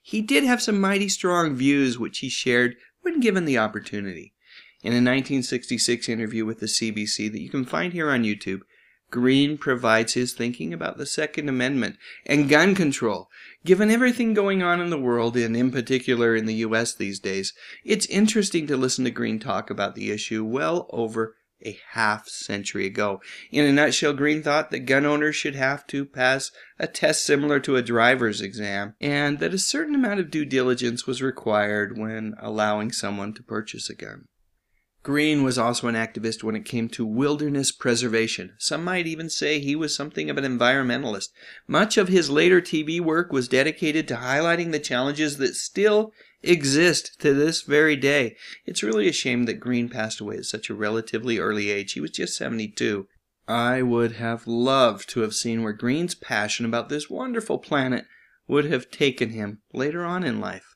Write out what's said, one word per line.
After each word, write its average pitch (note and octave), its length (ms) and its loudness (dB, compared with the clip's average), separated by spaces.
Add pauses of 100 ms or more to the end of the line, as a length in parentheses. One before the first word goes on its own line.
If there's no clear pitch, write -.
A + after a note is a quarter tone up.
he - 180 -4
did C#4 260 2
have A#3+ 180 2
some G3+ 180 2
mighty G3 280 2
strong F3 440 2
views C3 460 2
which - 200 -6
he C3+ 100 -6
shared B2 460 2 (260)
when E4+ 180 -2
given F#3+ 260 2
the C3 140 2
opportunity. G#2 720 -6 (480)
In A#2 120 -2
a A#2+ 60 2
nineteen B2+ 440 2
sixty-six A#2+ 640 -2
interview A2+ 340 -2
with A2 160 -4
the G#2+ 80 -6
C A2 220 -2
B G#2+ 160 -4
C G#2+ 220 -4
that G#2+ 120 -6
you - 120 -10
can C3+ 140 -2
find E3+ 280 -4
here D#3+ 160 -2
on B2 140 2
YouTube, G#2 380 -4 (500)
Greene C3+ 460 4
provides A#2 560 2
his B2 200 0
thinking B2 380 -6
about E3 280 -6
the D3 80 -6
Second D3+ 420 -4
Amendment B2+ 480 -2 (300)
and C#3+ 200 4
gun E3 280 6
control. C3 520 0 (380)
Given F#3+ 240 6
everything A#3+ 460 4
going G3 260 2
on F3 180 2
in E3+ 120 0
the D#3 80 0
world, A#2+ 360 2
and A#2 220 2
in B2 140 2
particular A#2+ 640 2
in A2 100 0
the A2 80 -2
U A2 220 0
S A2+ 180 0
these G2 260 -6
days, G2 320 -4 (320)
it's - 220 0
interesting G3 640 2
to C#3+ 100 0
listen C3 280 0
to A#2+ 60 0
Greene A2+ 280 -4
talk G2+ 320 -4
about G2+ 240 -4
the G#2 160 -6
issue A2 340 -4
well D#3 460 -2
over A2+ 440 -4 (300)
a G#2 140 -10 (140)
half G#2+ 340 0
century G2 580 -6
ago. G2+ 340 -2 (320)
In D3 140 4
a C#3 80 6
nutshell, D3 400 2
Greene D3+ 300 0
thought D3 260 0
that C3 160 -6
gun C#3 220 2
owners D3 280 2
should C#3+ 200 -4
have C#3 320 -2
to C#3 180 -4
pass C3 460 0 (260)
a D#3+ 80 -4
test - 400 0
similar C#3+ 360 4
to C3+ 160 2
a B2 40 2
driver's A#2 600 2
exam, G2+ 600 -6
and D3 380 0
that E3 160 -2
a - 20 -2
certain D4 380 -2
amount G#3 240 2
of E3 100 -4
due D3+ 160 -2
diligence B2 600 0
was B2+ 160 -4
required G#2 760 0
when A2 420 -6
allowing G#2+ 520 -2
someone G2+ 420 -6
to - 80 -18
purchase - 480 -10
a - 60 -12
gun. - 300 -16 (760)
Greene D3 420 2
was B2+ 140 0
also A#2+ 300 0
an A#2 80 -2
activist A2+ 480 -4
when A2 140 -2
it G#2+ 80 -8
came A2+ 240 -4
to A#2 160 -4
wilderness C#3+ 680 0
preservation. A#2 840 0
Some D#3 260 -4
might F3+ 240 -2
even D#3+ 220 -8
say D3+ 280 0
he C#3 180 -2
was D3+ 200 -2
something D3+ 340 -6
of C#3+ 80 -2
an C#3 60 -2
environmentalist. B2 840 0 (380)
Much F#3 300 2
of F#3+ 120 4
his E3+ 200 4
later F3 300 6
T D#3+ 240 -2
V E3 160 -2
work E3 320 0
was B2+ 160 0
dedicated D3+ 600 2
to B2 60 -2
highlighting E3 580 0
the D3+ 40 -2
challenges C#3+ 600 -2
that C3 180 0
still G#3+ 560 2 (320)
exist D#3 800 2
to C#3+ 120 4
this D#3 280 2
very D3 340 4
day. C3+ 400 2 (300)
It's - 180 -6
really G#3+ 240 2
a D#3 60 2
shame B2 320 0
that A2 160 -4
Greene A#2+ 260 0
passed A2 320 -6
away G#2 160 -8
at F#2+ 100 -10
such - 240 -8
a G#2+ 60 -6
relatively A2 640 -2
early G#2 320 0
age. G2+ 220 -4
He - 80 -6
was - 100 -6
just - 240 -6
seventy-two. G#2+ 720 -4 (400)
I A#2+ 340 0
would A#2 360 2
have A#2 300 -6
loved A#2+ 640 2
to B2 100 -2
have G#2+ 120 -2
seen A2+ 300 -2
where G#2+ 80 -2
Greene's C3+ 420 -2
passion G#2+ 520 -2
about A2+ 240 -2
this D3 200 -6
wonderful A#3+ 480 -4
planet C3 460 -2 (460)
would D3 160 2
have C#3 260 -4
taken B2+ 380 0
him G#2+ 320 -8 (120)
later D3+ 300 -4
on F3 220 -4
in A2 160 -2
life. F#2+ 240 -8 (100)